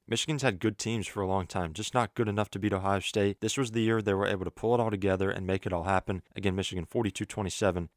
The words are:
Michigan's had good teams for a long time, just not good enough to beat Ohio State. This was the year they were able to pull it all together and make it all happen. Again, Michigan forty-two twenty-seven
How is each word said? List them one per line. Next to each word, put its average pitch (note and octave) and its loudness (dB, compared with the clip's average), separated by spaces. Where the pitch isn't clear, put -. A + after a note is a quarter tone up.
Michigan's C3+ -2
had A2 2
good A2 0
teams A2 -2
for G#2 -6
a G2 0
long F#2+ 0
time, E2+ -4
just G#2 -6
not A#2+ 0
good A2+ 0
enough G#2 0
to G2 -6
beat G2 2
Ohio G2 2
State. G2+ 0
This A2 0
was A#2+ -2
the A#2 0
year A2+ 4
they G2+ 2
were G2 2
able F#2+ 0
to F2 -4
pull A2+ 0
it A#2+ 4
all A2+ 2
together F#2+ 2
and F#2+ -4
make F#2+ 0
it F#2+ -2
all E2+ -2
happen. F#2+ 0
Again, F#2+ 0
Michigan F#2 -2
forty-two G#2+ -2
twenty-seven F#2 -2